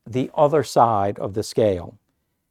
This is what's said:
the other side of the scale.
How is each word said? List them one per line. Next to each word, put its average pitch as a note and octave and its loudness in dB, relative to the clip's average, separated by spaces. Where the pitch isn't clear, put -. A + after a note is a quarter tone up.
the B2+ -4
other D3 2
side G#2 2
of G#2 -8
the G#2 -4
scale. G2 -2